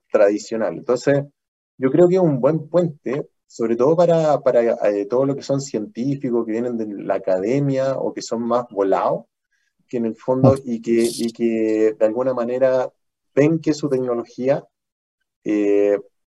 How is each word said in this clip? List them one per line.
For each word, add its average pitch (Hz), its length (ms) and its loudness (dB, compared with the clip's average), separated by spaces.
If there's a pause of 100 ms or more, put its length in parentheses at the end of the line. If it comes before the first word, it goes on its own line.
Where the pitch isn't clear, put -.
(100)
tradicional. 104 680 0
Entonces, 139 440 0 (540)
yo 131 140 0
creo 175 180 6
que 185 80 2
es 185 60 2
un 143 180 2
buen 151 280 0
puente, 147 600 -2 (180)
sobre 113 300 -2
todo 143 200 2
para, 165 440 2
para, 120 220 4 (280)
eh, 101 160 0
todo 123 200 0
lo 139 100 -2
que - 60 -10
son 139 180 -2
científicos 120 840 -4
que 110 80 -6
vienen 117 240 -4
de 110 100 -6 (180)
la 98 100 -2
academia 131 840 0
o 101 160 -4
que 101 100 -12
son 117 200 -6
más 117 280 -2
volados, 98 560 -2 (600)
que 127 120 -8
en 113 80 -2
el 110 100 -6
fondo, 131 480 2
y 117 180 -6
que, 117 260 2
y 120 220 -4
que 110 680 0
de 113 100 0
alguna 127 280 -2
manera 127 560 0 (440)
ven 160 260 2
que 160 140 -4
su 147 140 -6
tecnología, 127 760 -4 (800)
eh, 101 560 2 (260)